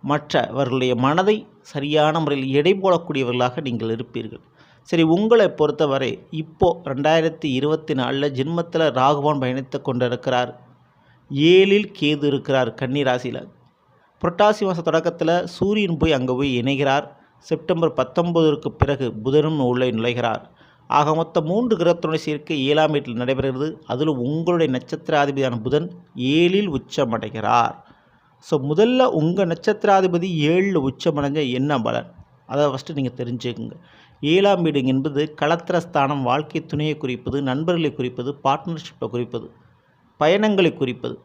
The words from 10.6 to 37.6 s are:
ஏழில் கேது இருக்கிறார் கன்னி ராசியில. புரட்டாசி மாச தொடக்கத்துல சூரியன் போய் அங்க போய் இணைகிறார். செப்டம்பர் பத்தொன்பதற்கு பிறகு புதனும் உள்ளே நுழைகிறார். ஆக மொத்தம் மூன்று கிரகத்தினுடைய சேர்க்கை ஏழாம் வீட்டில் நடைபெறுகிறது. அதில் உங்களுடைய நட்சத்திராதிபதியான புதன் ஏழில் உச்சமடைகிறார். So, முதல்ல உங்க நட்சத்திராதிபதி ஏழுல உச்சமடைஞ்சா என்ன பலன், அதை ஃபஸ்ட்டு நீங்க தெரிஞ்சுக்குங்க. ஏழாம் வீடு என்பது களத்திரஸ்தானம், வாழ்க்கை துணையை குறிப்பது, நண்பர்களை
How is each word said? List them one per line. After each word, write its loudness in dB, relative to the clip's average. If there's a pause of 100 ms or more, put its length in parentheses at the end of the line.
ஏழில் 6
கேது 0
இருக்கிறார் 0
கன்னி -2
ராசியில. -2 (760)
புரட்டாசி 2
மாச -2
தொடக்கத்துல 0
சூரியன் -2
போய் 2
அங்க 0
போய் 0
இணைகிறார். 0 (300)
செப்டம்பர் -2
பத்தொன்பதற்கு 0
பிறகு 0 (120)
புதனும் 2
உள்ளே 2
நுழைகிறார். -2 (340)
ஆக 2
மொத்தம் -2
மூன்று 0
கிரகத்தினுடைய 0
சேர்க்கை -4
ஏழாம் 4
வீட்டில் -4
நடைபெறுகிறது. -4 (100)
அதில் -2
உங்களுடைய 0
நட்சத்திராதிபதியான -2
புதன் -2 (240)
ஏழில் 2
உச்சமடைகிறார். -2 (640)
So, -2
முதல்ல 4
உங்க 0
நட்சத்திராதிபதி 0 (120)
ஏழுல 2
உச்சமடைஞ்சா -2
என்ன 0
பலன், -4 (340)
அதை 0
ஃபஸ்ட்டு -4
நீங்க -4
தெரிஞ்சுக்குங்க. -8 (480)
ஏழாம் 4
வீடு 0
என்பது 0
களத்திரஸ்தானம், 0
வாழ்க்கை -2
துணையை -4
குறிப்பது, -6
நண்பர்களை -2